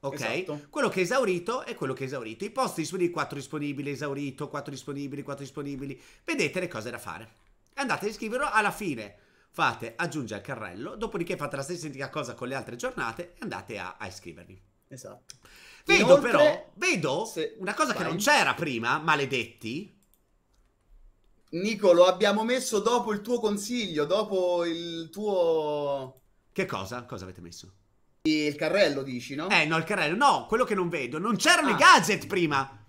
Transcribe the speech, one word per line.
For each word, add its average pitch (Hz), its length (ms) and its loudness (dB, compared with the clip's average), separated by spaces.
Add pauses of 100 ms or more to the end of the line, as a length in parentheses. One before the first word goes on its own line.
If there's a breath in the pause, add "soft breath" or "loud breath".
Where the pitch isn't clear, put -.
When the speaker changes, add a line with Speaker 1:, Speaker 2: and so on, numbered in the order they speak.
Speaker 1:
Ok? 139 180 -8
Speaker 2:
Esatto. 147 500 -6
Speaker 1:
Quello 269 200 0
che 185 100 -2
è 185 40 4
esaurito 226 600 0
è 233 100 -10
quello 135 200 -4
che 131 100 -6
è 131 40 -6
esaurito. 120 360 -8
I 214 60 -6
posti 233 320 -2
disponibili, 175 320 -2
quattro 151 240 -4
disponibili, 143 540 -6
esaurito, 139 580 -6
quattro 143 220 -8
disponibili, 139 520 -10
quattro 139 200 -10
disponibili. 139 560 -10 (260 loud breath)
Vedete 185 340 -2
le 180 80 -4
cose 113 220 -8
da - 80 -10
fare. 92 460 -14 (320)
Andate 214 320 -2
a - 20 -2
iscriverlo, 240 400 -4
alla 208 220 2
fine 120 440 -6 (360 soft breath)
fate 117 440 -2
aggiungi 151 380 -6
al 104 80 -8
carrello, 113 540 -10
dopodiché 190 420 -4
fate 143 180 -6
la 139 60 2
stessa 156 200 -6
identica 135 280 -8
cosa 131 240 -6
con 123 140 -8
le 131 80 -4
altre 117 200 -6
giornate 160 580 -6
e - 60 -20
andate 110 380 -8
a, 90 200 -8
a 107 100 -10
iscrivervi. 90 540 -16 (260)
Speaker 2:
Esatto. - 480 -18 (500 loud breath)
Speaker 1:
Vedo 381 180 6
Speaker 2:
Inoltre, 262 280 10
Speaker 1:
però, - 440 6
vedo 196 500 0
Speaker 2:
se 160 340 -6
Speaker 1:
una 190 140 -6
cosa 269 200 0
che 233 100 -4
Speaker 2:
vai. 160 60 -2
Speaker 1:
non 165 80 -2
c'era 208 360 4
prima, 127 460 -2
maledetti. 139 1000 -2 (1500)
Speaker 2:
Nico, 196 420 4
lo 175 120 10
abbiamo 202 380 4
messo 240 360 0
dopo 220 340 2
il 202 80 -4
tuo 240 180 -2
consiglio, 202 680 -2
dopo 180 600 0
il 165 440 -6
tuo 156 1120 -2 (340)
Speaker 1:
Che 190 100 -2
cosa? 117 380 -8
Cosa 95 220 -12
avete 92 160 -16
messo? 85 320 -18 (480)
Speaker 2:
Il 151 340 0
carrello, 156 480 2
dici, 127 320 -8
no? 165 140 -6
Speaker 1:
Eh, 175 160 6
no, 160 100 0
il 165 80 2
carrello. 170 320 0
No, 240 320 4
quello 240 160 2
che 220 100 0
non 185 140 0
vedo. 151 320 -4
Non 214 160 0
c'erano 320 340 4
i 220 40 2
Speaker 2:
Ah. - 20 2
Speaker 1:
gadget 285 520 6
prima. 151 600 0